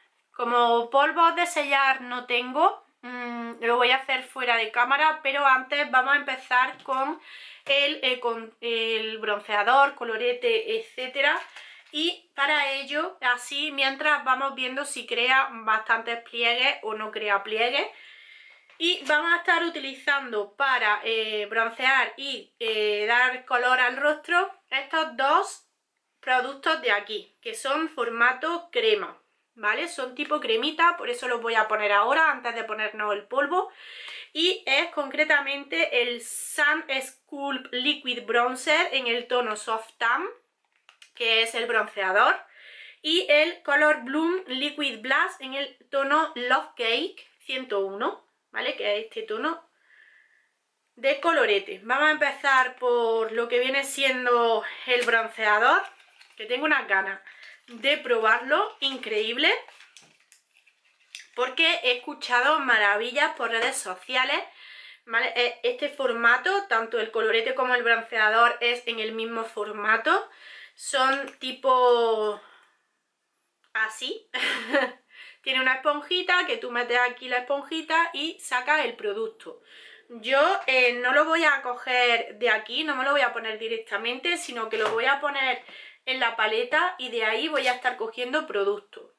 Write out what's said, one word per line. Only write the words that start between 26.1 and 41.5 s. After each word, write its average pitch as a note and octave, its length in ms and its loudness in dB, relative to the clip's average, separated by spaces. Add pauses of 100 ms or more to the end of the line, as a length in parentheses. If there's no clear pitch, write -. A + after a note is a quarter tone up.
productos C4+ 600 0
de A#3+ 100 0
aquí, G#3 520 -4
que A3+ 120 -10
son D4+ 360 -2
formato B3 840 -2
crema, G#3 480 0 (360)
¿vale? A#3 320 -2
Son B3+ 260 -8
tipo D4 260 -2
cremita, D4+ 560 2
por B3 140 -6
eso A#3+ 180 -6
los A#3 140 -2
voy A3+ 120 -2
a G#3+ 140 4
poner G#3 240 2
ahora, C#4 380 4
antes B3 240 -4
de A3+ 100 -6
ponernos G#3+ 480 -4
el G3+ 120 -6
polvo. C#4+ 460 -2 (600)
Y E4+ 320 0
es C#4+ 220 2
concretamente C#4+ 1120 -2
el A#3+ 220 -2
Sun D#4 640 -2 (120)
Sculpt C4+ 760 -10
Liquid B3+ 500 -4
Bronzer B3+ 680 0
en C4 140 -2
el A#3+ 200 -2
tono A#3+ 280 0
Soft A3 440 -6
Tan, C4 280 0 (880)
que A3+ 280 2
es A3+ 120 -4